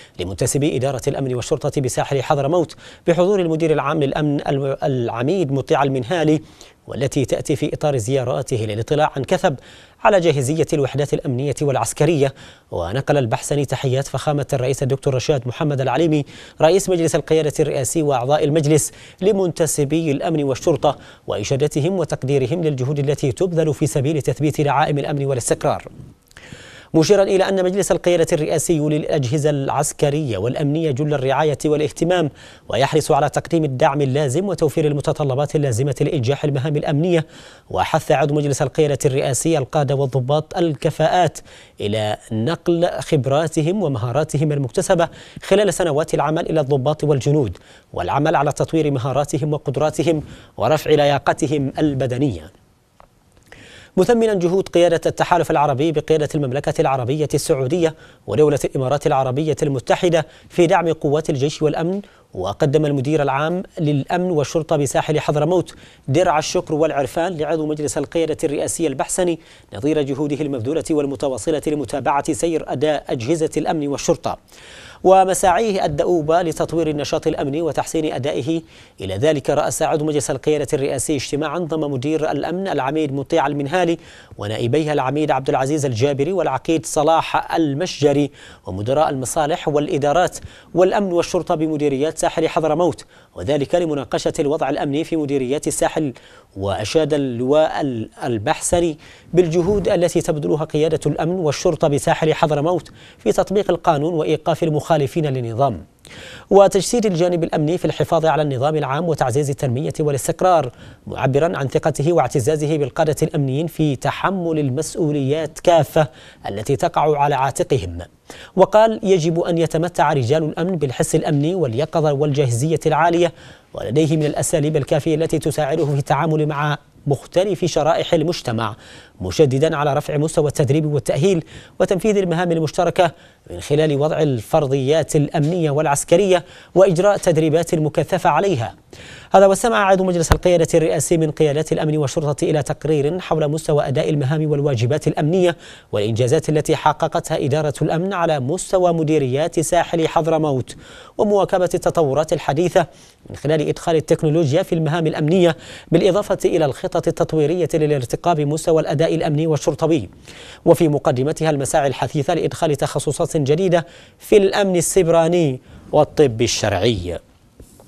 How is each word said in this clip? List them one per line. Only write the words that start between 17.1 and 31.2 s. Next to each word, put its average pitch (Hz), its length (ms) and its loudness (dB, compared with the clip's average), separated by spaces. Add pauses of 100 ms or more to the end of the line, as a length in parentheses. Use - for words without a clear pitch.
القيادة 156 440 0
الرئاسي 143 420 0
وأعضاء 143 420 2
المجلس 151 480 2 (300)
لمنتسبي 165 880 0
الأمن 165 320 -2
والشرطة، 139 540 0 (300)
وإشادتهم 143 680 -2
وتقديرهم 147 680 -2
للجهود 143 360 -2
التي 139 320 -2
تبذل 160 420 0
في 151 140 0
سبيل 143 340 0
تثبيت 147 400 -2
دعائم 143 360 2
الأمن 139 280 -4
والاستقرار، 135 600 -2 (1080)
مشيرا 196 280 6
إلى 190 260 2
أن 190 160 0
مجلس 185 260 0
القيادة 170 420 2
الرئاسي 156 460 0
للأجهزة 151 680 0
العسكرية 139 880 -2
والأمنية 147 540 -2
جل 147 220 -2
الرعاية 139 520 0